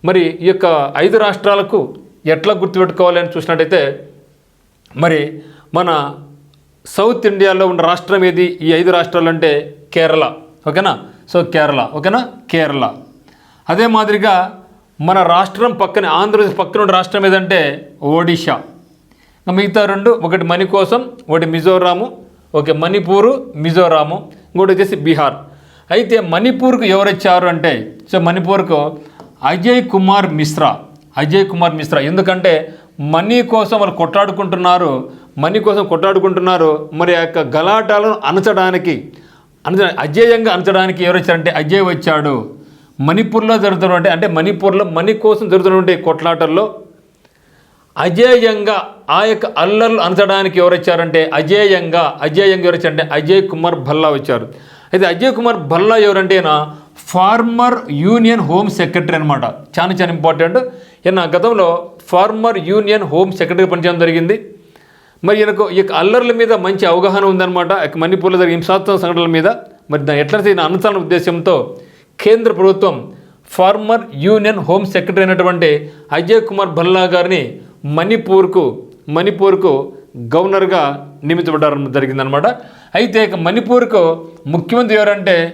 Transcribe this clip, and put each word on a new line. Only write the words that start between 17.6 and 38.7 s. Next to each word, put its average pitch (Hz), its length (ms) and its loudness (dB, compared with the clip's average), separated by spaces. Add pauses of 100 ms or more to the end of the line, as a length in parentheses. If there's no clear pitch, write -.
ఒడిషా. 165 460 0 (840)
ఇంకా 180 180 -6
మిగతా 202 240 2 (100)
రెండు, 196 180 2 (160)
ఒకటి 175 260 -2
మణి 185 220 0
కోసం, 202 260 2 (300)
ఒకటి 165 240 0
మిజోరాము, 180 520 2 (540)
ఓకే, 151 120 -2 (120)
మణిపూరు, 196 480 2 (320)
మిజోరాము, 165 540 2 (340)
ఇంకోటి 190 220 2
వచ్చేసి 185 340 0
బీహార్. 147 280 0 (600)
అయితే 226 200 0 (180)
మణిపూర్కు 254 600 0
ఎవరు 196 200 2
వచ్చారు 180 400 2
అంటే, 156 200 0 (380)
so 185 160 0
మణిపూర్కు 180 520 0 (720)
అజయ్ 240 320 2 (120)
కుమార్ 190 340 2 (100)
మిశ్రా, 151 320 0 (520)
అజయ్ 190 280 2
కుమార్ 170 300 -2
మిశ్రా. 143 300 -2
ఎందుకంటే 185 420 0 (600)
మనీ 214 240 0 (140)
కోసం 214 280 0
వాళ్ళు 185 220 -4
కొట్లాడుకుంటున్నారు, 180 880 0 (520)
మనీ 190 140 0 (100)
కోసం 202 160 0 (100)
కొట్లాడుకుంటున్నారు. 185 800 0 (280)
మరి 180 200 4
ఆ - 60 0
యొక్క 165 120 -4 (200)
గలాటాలను 208 580 0 (140)
అణచడానికి, 185 680 0 (720)